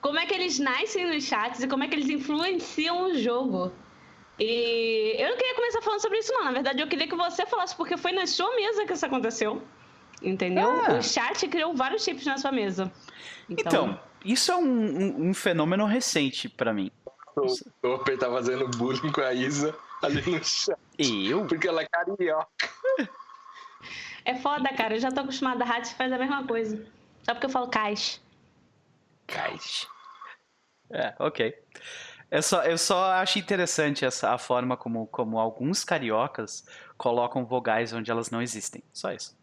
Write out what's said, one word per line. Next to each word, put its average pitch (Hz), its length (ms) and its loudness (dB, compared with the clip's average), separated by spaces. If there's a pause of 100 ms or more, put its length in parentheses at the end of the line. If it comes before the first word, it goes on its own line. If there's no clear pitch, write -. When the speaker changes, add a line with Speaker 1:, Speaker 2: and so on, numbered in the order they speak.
Speaker 1:
Como 285 180 0
é 339 60 2
que 349 100 -2
eles 359 240 0
nascem 294 480 0
nos 302 180 0
chats 240 380 0
e 262 60 0
como 262 160 2
é 294 40 -4
que - 60 -2
eles 294 140 0
influenciam 330 1000 0
o 320 80 2
jogo. 226 520 0 (680)
E 226 800 2
eu 277 120 2
não 494 60 0
queria 508 180 0
começar 480 280 0
falando 415 180 0
sobre 392 200 0
isso, 440 120 -2
não. 480 120 2
Na 269 80 0
verdade, 262 280 0
eu 302 80 0
queria 311 180 0
que 359 100 -4
você 349 280 0
falasse, 370 320 -2
porque 339 220 -2
foi 359 140 -2
na 370 140 0
sua 427 300 0
mesa 415 300 0
que 370 80 -2
isso 320 100 -2
aconteceu. 233 580 -2 (580)
Entendeu? 185 480 2
Speaker 2:
Ah. - 260 4
Speaker 1:
O 240 80 2
chat 262 440 0
criou 330 300 0
vários 277 260 0
chips 294 240 -4
na 277 120 0
sua 269 120 0
mesa. 190 400 0 (580)
Então, 427 180 -2 (180)
Speaker 2:
Então, - 160 -4 (240)
isso 240 260 2
é 359 60 4
um, 359 80 4
um, 196 640 2
um 185 60 4
fenômeno 175 500 4
recente 185 640 2
pra 113 240 0
mim. 98 180 0 (460)
Speaker 3:
O 139 100 2 (340)
Topper 131 380 0
tá 127 100 2
fazendo 127 400 0
bullying 131 440 0
com 147 80 2
a 131 120 2
Isa 143 440 0 (260)
ali 143 260 2
no 165 160 0
chat. - 320 0 (220)
Speaker 2:
Eu? 123 480 2
Speaker 3:
Porque 165 220 0
ela 160 140 0
é 147 60 -4
carioca. 170 600 0 (1800)
Speaker 1:
É 247 100 0
foda, 277 400 0
cara. 220 220 0
Eu 226 40 0
já 262 120 0
tô 269 80 -2
acostumada. 262 420 0
A 240 60 2
Rádio 240 260 -2
faz 254 180 0
a 254 60 0
mesma 269 300 0
coisa. 220 360 -2 (380)
Só 233 100 -2
porque 247 140 -2
eu 269 40 0
falo 254 180 0
cais. 214 520 0 (1080)
Speaker 2:
Cais. - 580 -6 (1040)
É, 127 300 -4
ok. 117 340 -2 (760)
Eu 151 140 2
só, 175 220 2
eu 165 120 4
só 185 360 2
acho 190 260 2
interessante 170 640 0
essa, 127 300 2
a 123 40 -2
forma 123 380 0
como, 113 300 -4
como 113 320 -2
alguns 117 460 0
cariocas 120 840 -2 (300)
colocam 120 500 0
vogais 113 460 2
onde 117 180 -4
elas 117 200 0
não 117 120 -2
existem. 117 400 -6 (100)
Só 104 200 -6
isso. - 300 -12